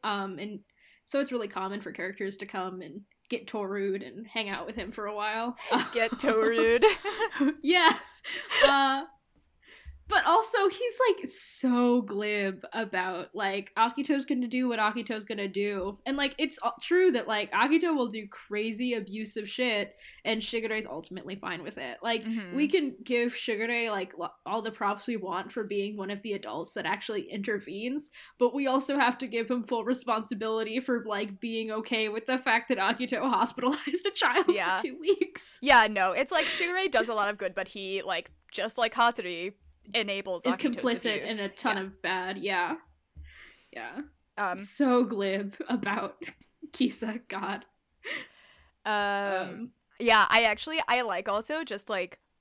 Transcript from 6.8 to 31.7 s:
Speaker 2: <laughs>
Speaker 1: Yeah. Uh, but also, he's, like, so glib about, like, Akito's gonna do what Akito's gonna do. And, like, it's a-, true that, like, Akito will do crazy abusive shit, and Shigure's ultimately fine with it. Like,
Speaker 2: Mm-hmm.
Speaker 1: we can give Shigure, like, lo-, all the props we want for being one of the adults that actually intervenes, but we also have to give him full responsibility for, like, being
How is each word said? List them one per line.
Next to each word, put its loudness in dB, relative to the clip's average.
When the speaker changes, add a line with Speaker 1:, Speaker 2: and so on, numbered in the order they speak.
Speaker 2:
<laughs> 0
Speaker 1:
Yeah. 6
Uh, 6
but 4
also, 4
he's, -2
like, 2
so 2
glib -2
about, -2
like, -2
Akito's 2
gonna -2
do 0
what 0
Akito's -2
gonna -4
do. -2
And, -2
like, 0
it's -2
a-, 0
true 6
that, 0
like, 0
Akito 4
will 2
do -8
crazy -4
abusive -6
shit, 0
and 0
Shigure's -4
ultimately -10
fine -6
with -10
it. -8
Like, -2
Speaker 2:
Mm-hmm. -6
Speaker 1:
we 4
can 2
give 2
Shigure, -2
like, -4
lo-, -6
all -2
the -6
props -2
we -2
want -6
for -4
being -4
one -6
of -6
the -6
adults -8
that -4
actually -2
intervenes, -4
but 4
we 0
also 2
have 4
to -6
give -2
him 0
full -2
responsibility -2
for, -2
like, -4
being -4